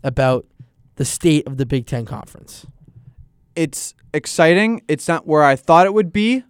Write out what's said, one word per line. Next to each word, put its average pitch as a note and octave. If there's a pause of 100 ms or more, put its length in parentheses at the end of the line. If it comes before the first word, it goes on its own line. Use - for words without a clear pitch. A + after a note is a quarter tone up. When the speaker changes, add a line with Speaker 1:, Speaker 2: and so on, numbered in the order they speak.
Speaker 1:
about B2+ (480)
the C3+
state D#3
of C3+
the C3+
Big B2
Ten A#2+
Conference? - (920)
Speaker 2:
It's - (180)
exciting. F3+
It's D3+
not E3+
where D3+
I C#3
thought E3+
it G3
would G3+
be A#3